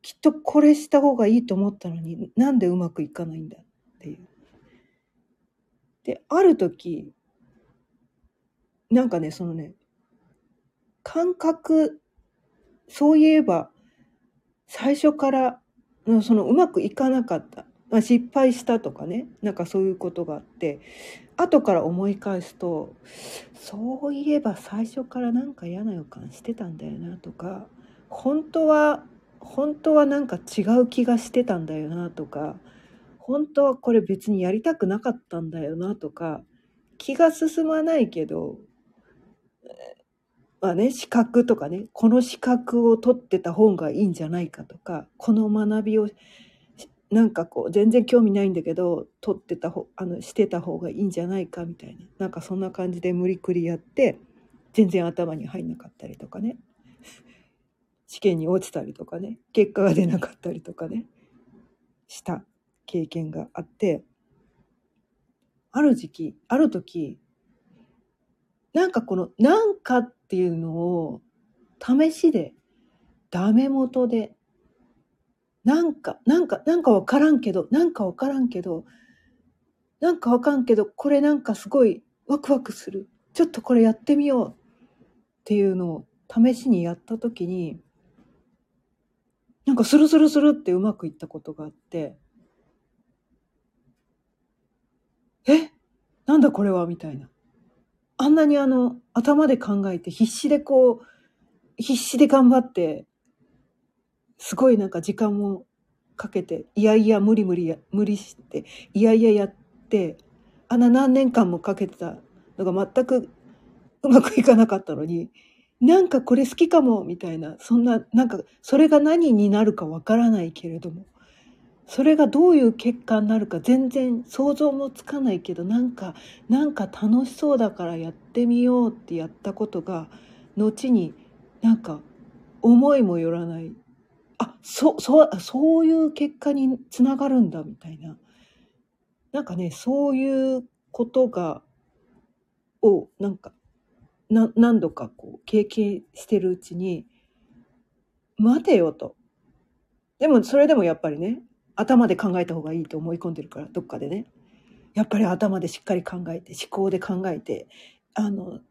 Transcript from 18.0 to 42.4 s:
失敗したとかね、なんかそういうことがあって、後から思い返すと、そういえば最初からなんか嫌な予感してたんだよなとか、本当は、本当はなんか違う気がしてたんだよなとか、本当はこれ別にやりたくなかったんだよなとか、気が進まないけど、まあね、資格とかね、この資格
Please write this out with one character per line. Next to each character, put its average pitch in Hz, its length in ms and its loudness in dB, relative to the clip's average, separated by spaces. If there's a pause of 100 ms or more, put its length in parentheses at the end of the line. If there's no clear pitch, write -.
失 240 300 2
敗 262 200 4
し 247 120 -8
た 233 140 0
と 156 140 -8
か - 120 -14
ね、 214 220 -8 (160)
な 208 80 -4
ん 202 60 -8
か 175 100 -6
そ 190 140 -4
う - 20 0
い 190 80 0
う 185 60 -6
こ 180 160 -8
と 175 120 -8
が 156 120 -10
あ - 20 -12
っ - 40 -18
て、 - 380 -8 (560)
後 330 240 4
か 208 140 0
ら 170 100 0
思 180 240 -4
い 196 80 -4
返 196 240 -6
す - 140 -16
と、 165 400 -8 (600)
そ 254 540 -10
う 285 60 -6
い 285 160 -4
え 294 80 2
ば 226 180 -4
最 220 300 -8
初 262 160 -10
か 254 180 -10
ら 240 120 -4
な 254 120 -2
ん 285 100 -14
か - 120 -16
嫌 180 160 -10
な 220 100 -6
予 165 120 -10
感 139 260 -20
し - 100 -20
て 233 140 -10
た 226 120 -12
ん 165 100 -12
だ 151 100 -14
よ 151 60 -12
な 170 240 -14
と 175 160 -20
か、 190 340 -14 (420)
本 302 360 -4
当 320 240 -2
は、 302 360 2 (360)
本 294 340 -6
当 302 200 0
は 294 120 6
な 285 140 -2
ん 262 80 -6
か 180 80 -8
違 - 260 -8 (160)
う 247 80 4
気 247 180 -2
が 240 140 2
し - 140 -10
て 247 120 0
た 202 140 -4
ん 160 80 -8
だ 156 100 -10
よ 156 120 -8
な 170 220 -8
と 160 160 -12
か、 151 300 -10 (600)
本 294 300 -4
当 285 160 2
は 269 120 2
こ 247 160 -2
れ 226 80 6
別 196 300 -6
に 190 120 0
や 180 100 -2
り 220 100 -4
た 330 140 -2
く 226 100 -2
な 196 140 -4
か 254 100 -4
っ 240 180 -8
た 170 120 -10
ん 160 100 -10
だ 160 140 -10
よ 156 120 -8
な 185 200 -8
と 151 140 -12
か、 160 320 -12 (540)
気 269 200 -10
が 330 160 4
進 320 340 -4
ま 311 160 -2
な 330 160 0
い 247 100 0
け 165 180 -6
ど、 - 320 -10 (2000)
ま 190 100 0
あ 175 40 -2
ね、 214 180 2
資 - 160 -14
格 240 380 2
と 240 100 2
か 143 140 -10
ね、 196 220 -10
こ - 180 2
の 247 100 6
資 247 180 -6
格 240 520 0